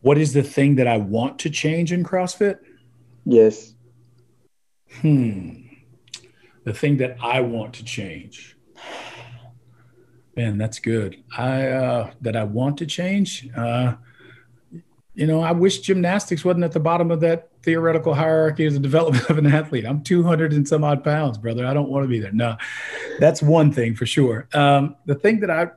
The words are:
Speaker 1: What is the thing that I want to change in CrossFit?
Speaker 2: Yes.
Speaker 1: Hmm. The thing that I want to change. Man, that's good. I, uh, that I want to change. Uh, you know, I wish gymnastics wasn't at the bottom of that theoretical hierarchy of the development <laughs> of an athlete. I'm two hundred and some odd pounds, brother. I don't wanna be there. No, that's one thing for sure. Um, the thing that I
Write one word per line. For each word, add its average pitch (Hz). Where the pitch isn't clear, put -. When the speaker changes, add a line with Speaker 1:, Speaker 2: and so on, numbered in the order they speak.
Speaker 1:
What 143
is 151
the 139
thing 139
that 127
I 117
want 107
to 160
change 160
in 175
CrossFit? 185
Speaker 2:
Yes. 110
Speaker 1:
Hmm. 113
The 110
thing 147
that 127
I 123
want 117
to 110
change. -
Man, 110
that's 110
good. 113
I, 131
uh, 127
that 117
I 110
want 127
to 170
change. 180
Uh, 120
you 156
know, 160
I 165
wish 180
gymnastics 180
wasn't 175
at 165
the 165
bottom 165
of 165
that 165
theoretical 165
hierarchy 156
of 147
the 143
development 139
<laughs> -
of 151
an 151
athlete. 147
I'm 143
two 175
hundred 160
and 147
some 151
odd 139
pounds, 147
brother. 117
I 135
don't 147
wanna 139
be 120
there. 101
No, 117
that's 147
one 151
thing 117
for 113
sure. 117
Um, 143
the 143
thing 208
that 196
I 170